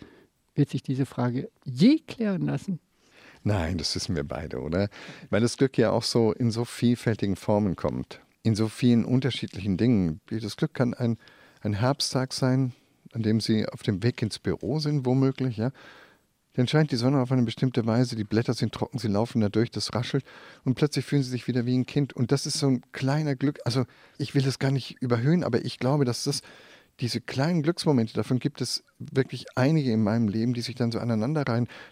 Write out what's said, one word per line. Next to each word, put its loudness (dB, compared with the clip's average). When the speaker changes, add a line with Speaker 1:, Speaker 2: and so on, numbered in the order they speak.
Speaker 1:
Wird 2
sich -6
diese -2
Frage -4
je 4
klären -4
lassen? -4
Speaker 2:
Nein, 0
das -4
wissen -4
wir -2
beide, -8
oder? 0
Weil 2
das 2
Glück 2
ja 6
auch 2
so 2
in 0
so -2
vielfältigen 0
Formen 0
kommt, -4
in 2
so 0
vielen 2
unterschiedlichen -2
Dingen. 2
Das -6
Glück -2
kann 0
ein, -2
ein -2
Herbsttag -2
sein, 0
an -4
dem 2
Sie 2
auf -12
dem 0
Weg 0
ins -4
Büro -2
sind, -2
womöglich, 2
ja. -2
Dann 2
scheint 2
die 0
Sonne 2
auf -2
eine 4
bestimmte 0
Weise, 2
die -2
Blätter 0
sind -2
trocken, -4
Sie -4
laufen 2
da 4
durch, 2
das -6
raschelt -2
und 2
plötzlich -2
fühlen 2
Sie -4
sich -8
wieder 0
wie 2
ein 2
Kind. -2
Und 0
das 0
ist -4
so 0
ein 2
kleiner -2
Glück, -2
also 0
ich -6
will 4
das 0
gar 0
nicht -4
überhöhen, 2
aber 0
ich -8
glaube, 2
dass -2
das -4
diese -4
kleinen 0
Glücksmomente, 0
davon 0
gibt -4
es -6
wirklich -4
einige 2
in 2
meinem 2
Leben, 0
die -4
sich -8
dann 0
so -2
aneinanderreihen. 0